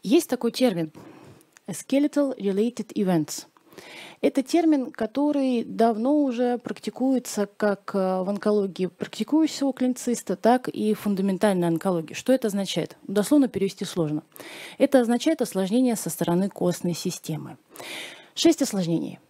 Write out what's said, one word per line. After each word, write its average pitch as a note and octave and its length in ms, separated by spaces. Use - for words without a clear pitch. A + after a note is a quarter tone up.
Есть D4+ 280
такой A#3+ 200
термин — F3+ 420
skeletal C#4+ 720
related G3+ 560
events. F3+ 500
Это C4+ 200
термин, D#4 480
который C4 720
давно A3+ 600
уже B3 340
практикуется A#3+ 880
как, G3+ 340
э, F#3 300
в F#3 80
онкологии G3+ 560
практикующего C#4 880
клинициста, B3 600
так B3 320
и G#3+ 260
фундаментальной F#3+ 760
онкологии. E3 460
Что - 180
это C4 140
означает? F#3+ 500
Дословно G#3 420
перевести G3 360
сложно. D3+ 380
Это C4+ 220
означает B3 420
осложнение G#3+ 540
со - 120
стороны F3 400
костной F3 460
системы. D3+ 640
Шесть D#4+ 280
осложнений. E3+ 560